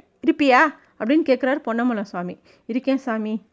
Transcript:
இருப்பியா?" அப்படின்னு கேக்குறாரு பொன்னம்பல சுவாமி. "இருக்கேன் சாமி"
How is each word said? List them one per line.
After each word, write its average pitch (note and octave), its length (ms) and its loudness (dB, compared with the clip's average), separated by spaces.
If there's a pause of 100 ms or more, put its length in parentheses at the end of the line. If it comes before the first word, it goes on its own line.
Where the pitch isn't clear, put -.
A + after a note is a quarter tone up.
(280)
இருப்பியா?" C#4+ 320 4 (400)
அப்படின்னு C#4+ 260 2
கேக்குறாரு C4 400 0
பொன்னம்பல A#3 360 -2
சுவாமி. F3+ 360 -10 (280)
"இருக்கேன் C4 320 -2
சாமி" A3 440 -6 (120)